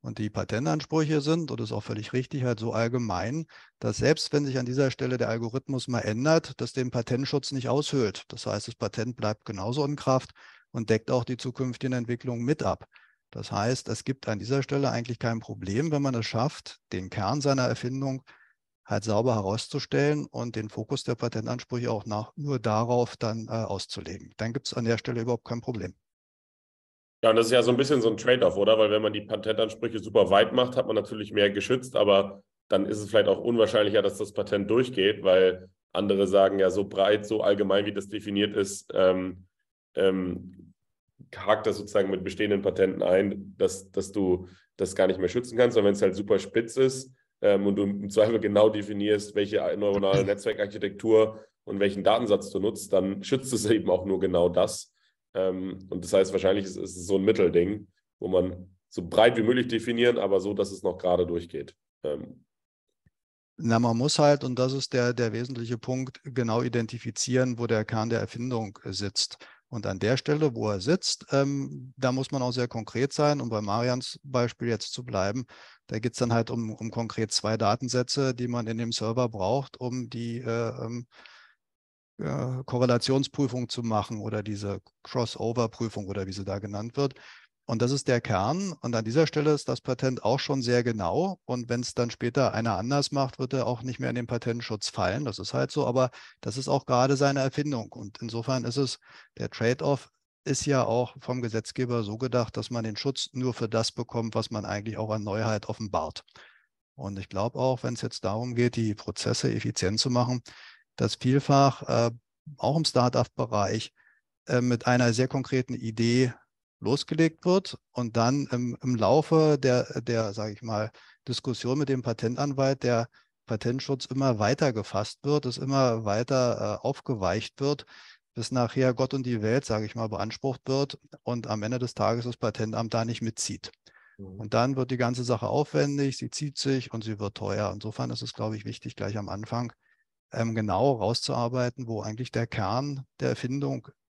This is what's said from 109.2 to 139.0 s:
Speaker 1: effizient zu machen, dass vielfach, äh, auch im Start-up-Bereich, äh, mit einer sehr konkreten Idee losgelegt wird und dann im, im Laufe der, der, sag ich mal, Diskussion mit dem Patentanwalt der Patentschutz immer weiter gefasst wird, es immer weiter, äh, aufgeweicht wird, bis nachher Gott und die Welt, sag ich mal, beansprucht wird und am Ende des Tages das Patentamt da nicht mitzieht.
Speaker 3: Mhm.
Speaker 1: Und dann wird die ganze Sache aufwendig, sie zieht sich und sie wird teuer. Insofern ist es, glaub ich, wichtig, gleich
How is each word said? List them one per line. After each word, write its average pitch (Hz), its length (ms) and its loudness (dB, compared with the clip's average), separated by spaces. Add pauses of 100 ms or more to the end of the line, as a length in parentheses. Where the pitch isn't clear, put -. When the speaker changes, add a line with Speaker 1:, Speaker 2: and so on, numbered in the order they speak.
Speaker 1:
effizient 104 460 -2
zu 135 100 0
machen, 123 320 0 (560)
dass 117 180 0
vielfach, 139 680 4
äh, 117 280 2 (460)
auch 135 180 0
im 160 100 0
Start-up-Bereich, 117 1080 0 (540)
äh, 123 140 2
mit 123 260 0
einer 123 260 4
sehr 127 140 2
konkreten 131 480 -2
Idee 120 580 2 (460)
losgelegt 156 640 0
wird 185 320 0 (140)
und 117 260 -2
dann 127 300 2
im, 123 340 -4
im 127 140 0
Laufe 151 640 4
der, 123 420 2
der, 113 320 -2
sag 107 180 -6
ich 107 100 -14
mal, 110 300 -4 (360)
Diskussion 123 500 -4
mit 143 120 -2
dem 127 120 0
Patentanwalt 135 840 -2
der 117 260 2 (360)
Patentschutz 127 600 -4
immer 131 340 0
weiter 123 340 2
gefasst 104 500 -4
wird, 147 220 0
es 123 120 -4
immer 131 480 2
weiter, 113 800 0
äh, - 40 0
aufgeweicht 107 720 -2
wird, 139 260 -2 (480)
bis - 180 -8
nachher 127 420 2
Gott 131 200 -2
und 135 120 -4
die 120 160 -2
Welt, 117 240 0
sag 110 180 -2
ich 104 120 -8
mal, 113 140 -4
beansprucht 110 560 -6
wird 139 340 -2 (240)
und 120 240 -4
am 107 160 -4
Ende 120 160 -2
des 123 160 -6
Tages 117 300 0
das 120 120 -6
Patentamt 113 560 -2
da 113 120 0
nicht 117 160 -4
mitzieht. - 500 -6 (460)
Speaker 3:
Mhm. 95 220 -16
Speaker 1:
Und 110 140 -6
dann 123 220 2
wird 127 160 -2
die 127 60 -4
ganze 123 260 -2
Sache 117 240 -2
aufwendig, 143 680 0
sie 123 120 -8
zieht 143 280 -8
sich 135 360 -2
und 110 100 -6
sie 107 160 -6
wird 101 160 -4
teuer. 101 380 -2
Insofern 110 380 -8
ist 120 100 -8
es, 120 120 -10
glaub 110 200 -4
ich, 107 120 -10
wichtig, - 300 -12
gleich 104 220 -6